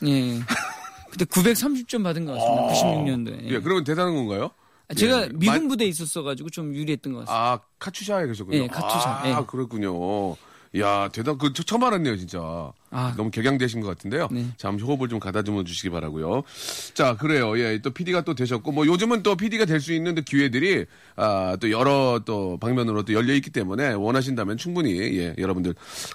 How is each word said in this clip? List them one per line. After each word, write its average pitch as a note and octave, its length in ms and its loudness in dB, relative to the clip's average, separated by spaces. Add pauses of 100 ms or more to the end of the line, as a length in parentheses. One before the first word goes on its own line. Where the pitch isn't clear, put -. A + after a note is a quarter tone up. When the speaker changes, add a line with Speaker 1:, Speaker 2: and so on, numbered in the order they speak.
Speaker 1:
예. B2+ 340 2
<laughs> - 720 -6
그때 F3+ 140 0
구백삼십 A#3 640 2
점 A3+ 140 -2
받은 E3 220 -2
것 C#3 80 -6
같습니다. A#2 300 4
Speaker 2:
아. A#2+ 40 2
Speaker 1:
구십육 A#2 360 4
년도에. A#2+ 360 -2 (100)
Speaker 2:
예, B2 100 2
그러면 F3+ 240 2
대단한 E3 320 0
건가요? A2+ 360 -2 (380)
Speaker 1:
아, D#3 40 -8
제가 A#3 300 4
Speaker 2:
예, - 100 -4
Speaker 1:
미군 D#3+ 140 2
Speaker 2:
만- D4 220 4
Speaker 1:
부대에 A3+ 180 2
있었어가지고 D3+ 600 -4
좀 D#3 260 -6
유리했던 D3 380 -4
것 A#2+ 60 -8
같습니다. A#2 140 -6 (200)
Speaker 2:
아, A#2 60 -2 (200)
카투샤에 F#3+ 480 -4
계셨군요. G#2+ 360 -2
Speaker 1:
예, B2 40 -2
카투샤, A#2 420 0 (140)
Speaker 2:
아, C3 60 0
Speaker 1:
예. A#2+ 180 0
Speaker 2:
그렇군요. G2+ 880 -2 (400)
야, G2+ 380 2
대단-, C3+ 240 -2
그, C#3+ 160 0
처-, E3+ 100 -6
처음 A#3+ 200 2
알았네요, E3+ 340 2
진짜. F2+ 220 -8 (500)
Speaker 1:
아. B2+ 260 -4
Speaker 2:
너무 A2 140 -2
격양되신 A#2+ 520 0
것 G#2 80 -4
같은데요. G#2 420 -4
Speaker 1:
네. A#2+ 160 -4 (100)
Speaker 2:
잠시 G2+ 260 -4
호흡을 C3 240 0
좀 A2+ 120 -2
가다듬어 G2 440 -2
주시기 F2 280 -6
바라고요. D#2+ 500 -2 (540)
자, B2+ 200 4
그래요. A#2+ 440 2
예, A2 200 0
또 C3+ 120 -4
피디가 F3 300 -2
또 D#3 120 -4
되셨고, B2 380 -2
뭐, D3 160 4
요즘은 G#3 340 2
또 G3+ 140 4
피디가 G#3+ 300 0
될 D#3 140 2
수 D3 140 -4
있는 E3 220 0
또 D#3+ 80 -2
기회들이, C#3 600 2 (300)
아, F#2+ 460 2
또 A2+ 80 2
여러 B2+ 560 4
또 F#2+ 340 -2
방면으로 A2+ 460 0
또 G#2+ 80 0
열려 A#2+ 220 4
있기 C3+ 160 0
때문에 A2+ 420 -2
원하신다면 A2+ 640 0
충분히, E3 400 0
예, F2 400 -2
여러분들 F2+ 380 0 (400)